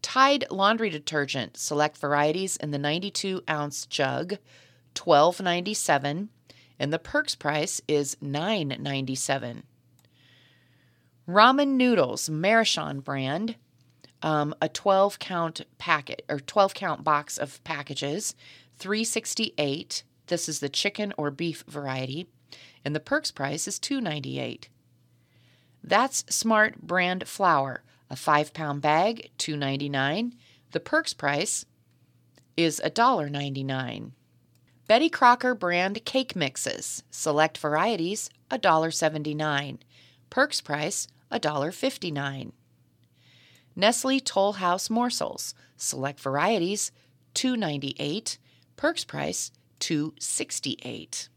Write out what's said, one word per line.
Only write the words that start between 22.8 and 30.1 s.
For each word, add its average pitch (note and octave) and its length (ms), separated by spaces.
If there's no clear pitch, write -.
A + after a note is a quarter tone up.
and C#3+ 100
the D3+ 60
Perks D4 320
price C#3+ 380
is - 100
two C#4 220
ninety-eight. C3+ 640
That's A#3 460
Smart G#3+ 540
brand F3+ 440
flour, C#3+ 580
a C3 80
five D3 360
pound D3 280
bag, E3+ 560
two D3+ 180
ninety-nine. C#3+ 800